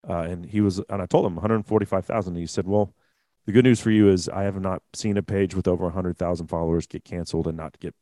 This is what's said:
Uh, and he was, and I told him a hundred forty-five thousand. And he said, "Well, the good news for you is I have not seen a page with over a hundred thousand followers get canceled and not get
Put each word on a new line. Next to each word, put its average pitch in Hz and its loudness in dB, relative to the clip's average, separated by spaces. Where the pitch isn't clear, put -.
Uh, 85 -4
and 85 -8
he 104 0
was, 98 2
and 101 -4
I 90 -4
told 156 2
him 85 -4
a 82 -6
hundred 110 0
forty-five 101 0
thousand. 92 -4
And 85 -6
he 85 -6
said, 87 -6
"Well, 101 0
the 107 -6
good 120 6
news 123 4
for 113 2
you 107 8
is 92 4
I 98 -4
have 98 -4
not 92 -4
seen 104 -2
a 92 -2
page 98 0
with 95 0
over 90 0
a 85 -2
hundred 90 -4
thousand 85 -4
followers 82 -2
get - -12
canceled 82 -6
and 82 -4
not 78 -14
get - -12